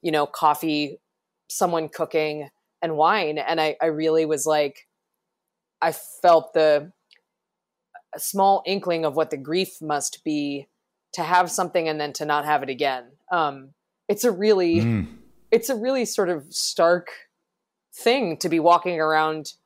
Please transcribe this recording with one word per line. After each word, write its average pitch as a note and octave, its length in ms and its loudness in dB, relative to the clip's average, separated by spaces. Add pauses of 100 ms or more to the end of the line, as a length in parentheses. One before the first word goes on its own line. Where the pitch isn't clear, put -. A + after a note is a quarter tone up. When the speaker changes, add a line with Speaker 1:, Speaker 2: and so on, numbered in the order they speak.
Speaker 1:
you E3+ 100 -4
know, D3+ 140 2
coffee, D3 720 0 (500)
someone E3 400 -2
cooking, D3+ 600 -4 (320)
and E3 160 -4
wine?" D#3+ 420 2
And E3 200 -2
I, D#3 220 0
I D#3+ 60 2
really D#3+ 380 2
was D#3 200 -2
like, D3+ 420 -2 (920)
I E3 100 0
felt E3 640 2
the, D#3 380 4 (1200)
a B2+ 40 -14
small G3 460 2
inkling F3+ 400 -2
of C#3+ 100 -2
what D#3 160 0
the D3+ 60 -8
grief D#3+ 440 -4
must D3+ 420 -6
be C#3+ 440 -4 (460)
to F3+ 100 -6
have F3+ 280 2
something F3 380 -2
and D#3 100 -4
then D3 140 -6
to - 120 -8
not D3 200 -2
have D3 180 0
it C3+ 60 -10
again. C3 360 -2 (260)
Um, C#3 400 -4 (360)
it's G3+ 160 -4
a A#3+ 80 4
really, F#3 500 2
Speaker 2:
Mm. A2+ 260 0 (440)
Speaker 1:
it's A3+ 180 2
a C4+ 60 0
really B3 300 -2
sort G3 240 -2
of D3+ 240 -4
stark - 560 0 (840)
thing A#3 420 0
to F#3 120 -4
be E3 100 2
walking E3+ 400 2
around D#3 540 0 (120)